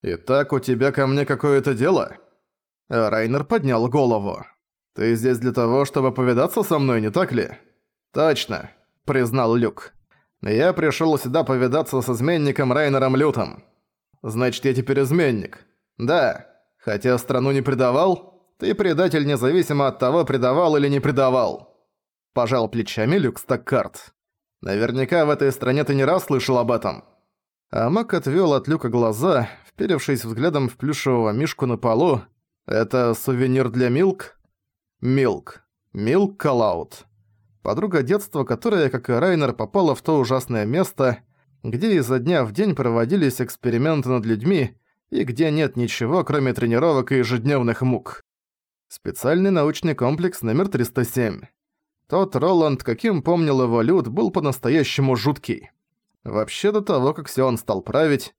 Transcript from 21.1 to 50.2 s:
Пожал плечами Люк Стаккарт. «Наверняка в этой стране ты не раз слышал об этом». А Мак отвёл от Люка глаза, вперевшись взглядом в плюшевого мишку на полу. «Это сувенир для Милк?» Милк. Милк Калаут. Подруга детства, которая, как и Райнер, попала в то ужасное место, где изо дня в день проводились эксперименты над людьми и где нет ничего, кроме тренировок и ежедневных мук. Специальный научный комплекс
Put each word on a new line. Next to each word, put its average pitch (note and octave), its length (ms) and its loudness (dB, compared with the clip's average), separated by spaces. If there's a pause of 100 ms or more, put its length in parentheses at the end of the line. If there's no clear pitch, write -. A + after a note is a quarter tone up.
Пожал A#2 340 0
плечами A2+ 480 -2
Люк C#3 240 -2
Стаккарт. - 720 -4 (480)
«Наверняка A#2+ 640 0
в D3 60 2
этой C#3+ 200 2
стране C3 320 0
ты C#3 140 0
не C3+ 80 2
раз E3+ 220 0
слышал C3 320 0
об A#2 120 0
этом». G#2+ 320 -4 (680)
А A2+ 180 0
Мак A3+ 240 0
отвёл D#3+ 400 2
от C3 140 -2
Люка D#3 200 -2
глаза, A#2 600 0 (180)
вперевшись C#3+ 580 -2
взглядом C3 440 -2
в - 80 -10
плюшевого B2+ 560 0
мишку C#3 340 -2
на A#2+ 100 -2
полу. B2 460 2 (440)
«Это A#2 480 0
сувенир B2+ 560 0
для B2 180 0
Милк?» F#3+ 500 0 (600)
Милк. B2+ 640 0 (300)
Милк F3 460 0
Калаут. A2 680 -2 (560)
Подруга E3 400 -2
детства, D#3 420 -2
которая, D#3+ 440 0
как A#2+ 220 -4
и - 20 2
Райнер, D3 400 2
попала D3 420 0
в - 60 -6
то D#3 180 0
ужасное B2 460 0
место, C3 540 0 (440)
где F3 340 0
изо B2+ 220 0
дня C#3 260 2
в G#2 80 -4
день F#3 220 0
проводились B2+ 680 0
эксперименты B2+ 680 0
над B2 160 0
людьми A#2+ 540 0 (320)
и - 140 -2
где C3+ 260 0
нет D3 260 0
ничего, B2 480 -2
кроме C3+ 300 0
тренировок B2+ 580 0
и C3 60 2
ежедневных B2 640 0
мук. - 400 -4 (680)
Специальный F3 600 0
научный D#3 440 0
комплекс D#3+ 460 -2